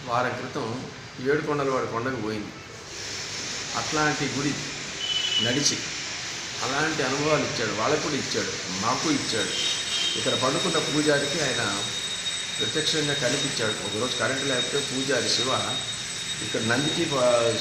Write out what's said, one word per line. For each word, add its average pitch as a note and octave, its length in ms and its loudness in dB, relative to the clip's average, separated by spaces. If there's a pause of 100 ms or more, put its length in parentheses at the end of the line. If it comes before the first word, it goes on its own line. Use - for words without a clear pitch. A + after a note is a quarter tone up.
వారం B2 260 2
క్రితం B2 560 -4 (340)
ఏడుకొండలవాడి C#3 680 2
కొండకు A2+ 300 -2
పోయింది. G#2+ 360 -4 (1200)
అట్లాంటి D3 480 2
గుడి C3 300 0 (920)
నడిచి B2+ 340 4 (840)
అలాంటి D3 400 2
అనుభవాలు C#3+ 420 4
ఇచ్చాడు. A2 280 0
వాళ్ళకు B2+ 300 2
కూడా D#3+ 120 0
ఇచ్చాడు, F#2+ 680 -2
మాకు C3+ 300 2
ఇచ్చాడు. A2 720 0 (360)
ఇక్కడ A#2+ 160 0
పడుకున్న D#3 440 2
పూజారికి D3 640 2
ఆయన A2+ 420 0 (760)
ప్రత్యక్షంగా D3+ 560 0
కనిపించాడు. A#2+ 720 0
ఒకరోజు A2 300 -2
కరెంటు C3 280 0
లేకపోతే C3 340 0
పూజారి B2+ 500 0
శివ A2 460 2 (680)
ఇక్కడ - 180 -2
నందికి C#3+ 440 2
బా-, B2 560 4